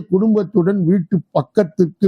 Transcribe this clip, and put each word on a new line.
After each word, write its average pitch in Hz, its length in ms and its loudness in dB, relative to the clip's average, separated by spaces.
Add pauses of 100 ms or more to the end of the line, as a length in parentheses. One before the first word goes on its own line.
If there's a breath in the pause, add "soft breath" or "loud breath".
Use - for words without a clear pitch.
குடும்பத்துடன் 196 720 0
வீட்டு 175 340 0 (140)
பக்கத்திற்கு 180 760 -2